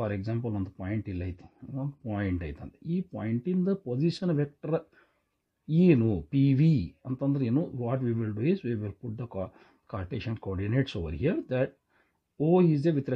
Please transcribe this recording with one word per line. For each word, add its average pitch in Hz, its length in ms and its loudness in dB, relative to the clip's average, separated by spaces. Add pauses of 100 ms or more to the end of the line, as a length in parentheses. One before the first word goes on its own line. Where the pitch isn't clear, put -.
for 110 160 -2
example 113 440 -4
ಒಂದು 95 200 -6
ಪಾಯಿಂಟ್ 101 320 -4
ಇಲ್ಲ 90 180 -4
ಐತಿ, 92 160 -14 (320)
ಒಂದು 143 160 -6 (140)
ಪಾಯಿಂಟ್ 95 400 -2
ಐತೆ 71 180 -12
ಅಂತ. - 80 -18 (200)
ಈ 185 40 -2 (160)
ಪಾಯಿಂಟಿಂದ 175 640 -2 (100)
ಪೊಸಿಷನ್ 165 560 0
ವೆಕ್ಟರ್ 156 340 -4 (1080)
ಏನು? 117 240 6 (240)
ಪಿ 139 100 6 (160)
ವಿ 160 140 6 (360)
ಅಂತಂದ್ರೆ 139 420 0
ಏನು? 151 120 2 (200)
What 123 140 -2 (100)
we 117 120 0
will 107 200 -2
do 117 120 0
is 196 160 -2
we 117 140 -2
will 104 220 -6
put 113 180 -8
the 107 140 -10
ca-, 92 140 -4 (440)
Cartesian 95 420 -6 (100)
coordinates 101 540 0
over 80 220 -4
here, 185 160 0 (160)
that 127 180 0 (760)
O 165 40 4 (220)
is 143 160 2
a 160 80 2
with 135 180 -4